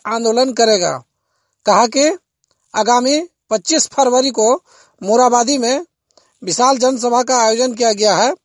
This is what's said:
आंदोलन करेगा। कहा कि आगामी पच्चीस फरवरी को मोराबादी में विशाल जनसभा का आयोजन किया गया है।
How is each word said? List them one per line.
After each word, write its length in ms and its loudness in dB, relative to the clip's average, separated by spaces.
आंदोलन 460 -2
करेगा। 520 0
कहा 200 4
कि 320 0
आगामी 540 0
पच्चीस 380 -2
फरवरी 420 0
को 240 0
मोराबादी 560 2
में 280 -4
विशाल 340 0
जनसभा 440 0
का 200 0
आयोजन 320 0
किया 180 0
गया 240 0
है। 180 0